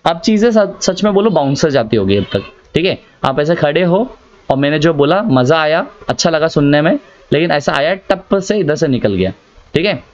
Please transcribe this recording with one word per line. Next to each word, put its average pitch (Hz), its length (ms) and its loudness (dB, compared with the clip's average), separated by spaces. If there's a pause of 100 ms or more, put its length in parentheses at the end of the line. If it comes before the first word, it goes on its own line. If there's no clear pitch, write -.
अब 170 140 0
चीजें 220 320 2
सच, 208 320 0
सच 185 220 -2
में 208 100 2
बोलो 208 160 2
bouncer 143 400 0
जाती 120 260 0
होगी 98 200 2
अब 98 80 0
तक, 98 160 -4 (340)
ठीक 160 100 0
है? 170 140 -2 (260)
आप 135 160 -2
ऐसे 156 140 0
खड़े 156 280 0
हो 185 340 0 (340)
और 135 60 0
मैंने 143 220 0
जो 160 160 2
बोला 151 280 2
मजा 135 360 2
आया, 156 280 0 (220)
अच्छा 135 220 -2
लगा 160 180 0
सुनने 147 340 2
में, 208 160 0 (340)
लेकिन 160 180 2
ऐसा 151 220 -2
आया 151 220 0
टप 190 440 -4
से 202 200 -2
इधर 151 180 0
से 151 120 0
निकल 110 260 0
गया, 92 160 0 (440)
ठीक 165 120 -2
है? 190 280 -4